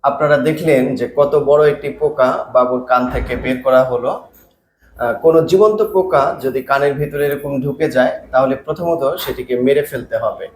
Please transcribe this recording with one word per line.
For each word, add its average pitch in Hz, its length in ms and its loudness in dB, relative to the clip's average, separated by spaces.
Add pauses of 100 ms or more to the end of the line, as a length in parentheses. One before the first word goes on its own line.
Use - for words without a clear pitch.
আপনারা 147 340 2
দেখলেন 139 580 0
যে 120 200 -4
কত 143 200 2
বড় 147 340 4
একটি 143 200 -4
পোকা 131 640 0
বাবুর 127 320 0
কান 127 240 0
থেকে 127 260 -4
বের 127 280 -6
করা 131 200 4
হলো। 131 400 -4 (760)
আহ, 120 140 -2
কোনো 160 340 4
জীবন্ত 214 340 4
পোকা 180 600 0
যদি 131 200 -4
কানের 139 320 0
ভিতরে 143 320 -4
এরকম 143 360 -4
ঢুকে 143 300 -4
যায়, - 280 0 (120)
তাহলে 131 240 2
প্রথমত 160 600 -4
সেটিকে 123 400 -6
মেরে 139 260 2
ফেলতে 123 360 -8
হবে। 107 380 -4